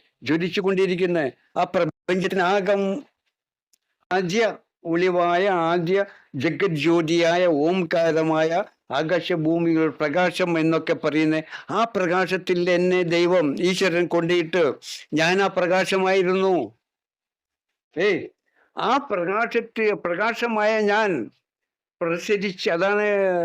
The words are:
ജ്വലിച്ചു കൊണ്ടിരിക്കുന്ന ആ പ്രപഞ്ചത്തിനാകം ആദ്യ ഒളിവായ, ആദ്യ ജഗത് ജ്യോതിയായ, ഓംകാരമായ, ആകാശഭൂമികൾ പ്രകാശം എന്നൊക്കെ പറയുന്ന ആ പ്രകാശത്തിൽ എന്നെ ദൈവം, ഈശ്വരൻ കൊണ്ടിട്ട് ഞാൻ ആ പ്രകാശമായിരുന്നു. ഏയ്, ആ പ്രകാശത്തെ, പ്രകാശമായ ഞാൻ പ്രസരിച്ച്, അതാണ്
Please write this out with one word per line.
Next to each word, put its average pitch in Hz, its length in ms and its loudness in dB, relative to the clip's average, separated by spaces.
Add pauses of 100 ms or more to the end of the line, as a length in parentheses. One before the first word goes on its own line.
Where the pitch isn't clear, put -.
(220)
ജ്വലിച്ചു 165 380 -2
കൊണ്ടിരിക്കുന്ന 180 680 0 (260)
ആ 175 80 0
പ്രപഞ്ചത്തിനാകം 190 1400 -2 (1080)
ആദ്യ 190 460 0 (260)
ഒളിവായ, 175 640 2
ആദ്യ 175 560 0 (300)
ജഗത് 156 420 -2
ജ്യോതിയായ, 170 680 2
ഓംകാരമായ, 165 1200 0 (260)
ആകാശഭൂമികൾ 160 1000 0
പ്രകാശം 165 680 0
എന്നൊക്കെ 160 340 0
പറയുന്ന 156 500 0 (280)
ആ 202 140 0
പ്രകാശത്തിൽ 180 840 0
എന്നെ 180 320 2
ദൈവം, 170 600 2
ഈശ്വരൻ 175 440 0
കൊണ്ടിട്ട് 170 680 0 (400)
ഞാൻ 175 280 2
ആ 196 40 2
പ്രകാശമായിരുന്നു. 185 1300 0 (1160)
ഏയ്, 180 320 0 (480)
ആ 220 200 0
പ്രകാശത്തെ, 220 1000 -2
പ്രകാശമായ 214 840 0
ഞാൻ 202 500 0 (680)
പ്രസരിച്ച്, 180 720 -2
അതാണ് 196 360 0 (380)